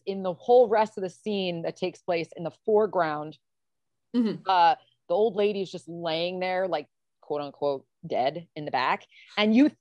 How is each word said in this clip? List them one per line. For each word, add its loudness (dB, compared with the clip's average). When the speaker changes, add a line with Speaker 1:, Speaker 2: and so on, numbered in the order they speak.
Speaker 1:
in -6
the -2
whole 6
rest 0
of -6
the -6
scene -4
that -6
takes -6
place -2
in -8
the -6
foreground, 0
Speaker 2:
Mm-hmm. -2
Speaker 1:
uh, 4
the 0
old 0
lady 0
is -8
just -14
laying -4
there, -2
like, -4
quote -6
unquote, -6
dead -4
in -10
the -8
back. -2
And 2
you 6